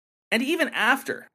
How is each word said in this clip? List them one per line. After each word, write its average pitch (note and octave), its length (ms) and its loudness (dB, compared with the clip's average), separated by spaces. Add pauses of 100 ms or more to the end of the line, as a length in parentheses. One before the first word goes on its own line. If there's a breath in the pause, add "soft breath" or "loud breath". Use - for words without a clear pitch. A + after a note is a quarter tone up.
(320)
And A#3 120 2
even D#4 260 0
after A3 640 0